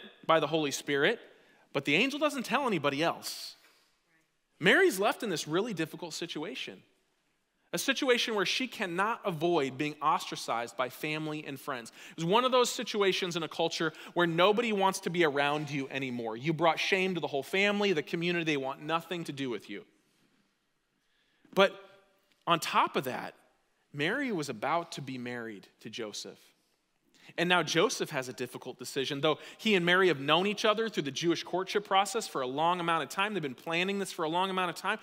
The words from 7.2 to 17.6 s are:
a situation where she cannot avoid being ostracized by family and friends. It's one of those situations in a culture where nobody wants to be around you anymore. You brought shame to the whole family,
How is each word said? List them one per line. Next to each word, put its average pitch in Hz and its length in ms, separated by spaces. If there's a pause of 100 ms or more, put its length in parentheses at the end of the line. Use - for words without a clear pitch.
a 170 60
situation 247 580
where 190 100
she - 220
cannot 196 560
avoid 156 540
being 151 240
ostracized 147 760
by 127 140
family 156 580
and 139 120
friends. 120 340 (240)
It's 165 80
one 208 180
of 254 80
those 247 180
situations 196 680
in 170 40
a 156 60
culture 165 460 (200)
where 175 140
nobody 208 460
wants 190 280
to - 80
be 170 140
around 143 480
you 135 180
anymore. 123 460
You 139 180
brought 160 260
shame 190 360
to 170 60
the 147 60
whole 139 140
family, 202 520